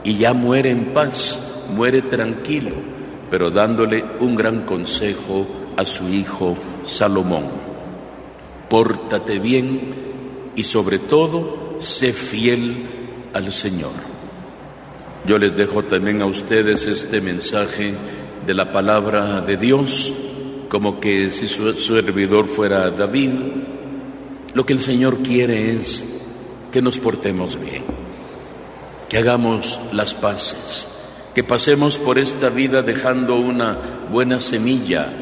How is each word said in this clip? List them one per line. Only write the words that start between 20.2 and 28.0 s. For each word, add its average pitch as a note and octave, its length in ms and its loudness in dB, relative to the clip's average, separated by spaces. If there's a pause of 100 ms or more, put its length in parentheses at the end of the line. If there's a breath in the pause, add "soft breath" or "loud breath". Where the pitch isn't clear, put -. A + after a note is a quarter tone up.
como G#2 320 0
que G2 300 2
si G2+ 180 -2
su G#2+ 260 0
servidor G#2 720 4
fuera G2 420 2
David, G#2 400 0 (1300)
lo B2+ 100 2
que C#3+ 80 2
el C3 80 2
Señor B2+ 380 4
quiere A#2+ 520 2
es - 560 -2 (440)
que C3 100 4
nos B2 160 2
portemos F#2+ 640 0
bien, C2+ 220 -8 (1200)